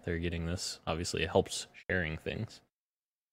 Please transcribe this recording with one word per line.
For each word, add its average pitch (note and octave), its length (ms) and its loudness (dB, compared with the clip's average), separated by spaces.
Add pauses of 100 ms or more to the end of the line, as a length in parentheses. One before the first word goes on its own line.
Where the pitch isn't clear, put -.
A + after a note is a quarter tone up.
they're E2+ 120 0
getting E2+ 280 0
this. - 400 -4
Obviously, E2+ 360 0
it D#2+ 60 2
helps - 380 4 (240)
sharing D#2+ 260 2
things. - 460 -6 (720)